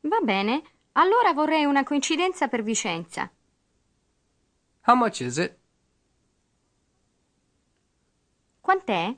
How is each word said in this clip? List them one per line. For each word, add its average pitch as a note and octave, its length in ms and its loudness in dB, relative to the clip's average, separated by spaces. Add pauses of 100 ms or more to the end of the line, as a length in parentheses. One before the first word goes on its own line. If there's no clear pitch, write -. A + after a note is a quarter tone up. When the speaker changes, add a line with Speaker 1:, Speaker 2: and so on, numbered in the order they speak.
Speaker 1:
Va G4+ 200 -2
bene, G#3+ 420 -2 (300)
allora G4 400 4
vorrei D4+ 300 0
una C#4 200 2
coincidenza D4 640 -2
per A3+ 140 -4
Vicenza. F3+ 680 -6 (1500)
Speaker 2:
How A#3+ 100 8
much A#3 260 0
is B2 160 -4
it? - 200 -4 (3000)
Speaker 1:
Quant'è? A3+ 580 0